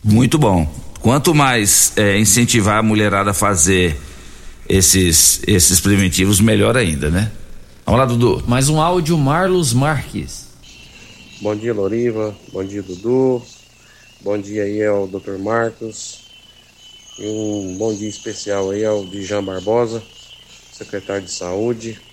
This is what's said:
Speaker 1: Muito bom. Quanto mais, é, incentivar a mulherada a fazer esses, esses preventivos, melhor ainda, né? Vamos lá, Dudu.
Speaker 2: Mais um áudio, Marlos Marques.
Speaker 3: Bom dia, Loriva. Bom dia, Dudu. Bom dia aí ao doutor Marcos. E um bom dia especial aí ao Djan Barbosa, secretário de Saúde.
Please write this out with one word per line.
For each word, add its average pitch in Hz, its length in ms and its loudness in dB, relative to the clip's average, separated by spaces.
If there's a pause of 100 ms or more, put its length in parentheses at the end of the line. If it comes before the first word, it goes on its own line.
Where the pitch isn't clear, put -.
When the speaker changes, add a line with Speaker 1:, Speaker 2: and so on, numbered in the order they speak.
Speaker 1:
Muito 113 360 4
bom. 92 340 2 (280)
Quanto 143 340 2
mais, 123 640 4
é, 101 220 2
incentivar 107 600 4
a 110 40 2
mulherada 104 500 2
a - 20 -2
fazer 92 640 2 (720)
esses, 92 800 2
esses 90 340 4
preventivos, 95 600 2
melhor 107 360 4
ainda, 78 340 0
né? 104 200 0 (540)
Vamos 117 160 2
lá, 131 60 2
Dudu. 117 400 2
Speaker 2:
Mais 131 240 0
um 156 100 2
áudio, 170 380 0
Marlos 160 560 0
Marques. 131 720 -4 (960)
Speaker 3:
Bom 104 120 -2
dia, 110 200 -4
Loriva. 107 600 -2 (160)
Bom 95 140 -6
dia, 101 180 -8
Dudu. 120 600 0 (800)
Bom 104 160 -4
dia 101 240 -6
aí 104 200 -2
ao 101 240 0
doutor 95 320 -10
Marcos. 113 840 -6 (1000)
E 101 80 -10
um 104 520 -6
bom 110 160 -2
dia 104 140 -8
especial 101 640 -6
aí 104 120 -2
ao 107 220 0
Djan 98 400 -6
Barbosa, 107 580 -2 (680)
secretário 98 540 -8
de 90 40 -16
Saúde. 110 720 -6 (120)